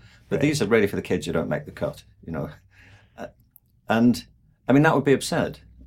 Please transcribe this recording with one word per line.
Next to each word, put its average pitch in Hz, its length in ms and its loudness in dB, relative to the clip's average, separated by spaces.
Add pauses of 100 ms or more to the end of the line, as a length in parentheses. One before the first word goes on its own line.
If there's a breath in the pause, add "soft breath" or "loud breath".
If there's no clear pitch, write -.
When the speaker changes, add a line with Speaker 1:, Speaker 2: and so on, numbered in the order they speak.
(280 soft breath)
Speaker 1:
But - 100 -2
Speaker 2:
Right. - 40 -4
Speaker 1:
these 147 200 0
are 104 60 -2
really 107 200 2
for 92 100 -6
the 82 40 -4
kids 87 260 -4
who 85 40 -4
don't 82 160 -2
make 76 180 -6
the - 60 -18
cut, - 320 -8 (220)
you 80 80 -10
know. - 160 -8 (680 soft breath)
Uh, 113 100 -14 (600)
and, 113 380 2 (420)
I 123 60 4
mean, 143 100 6
that 160 120 4
would 143 100 0
be 139 80 4
absurd. 120 460 -2 (280)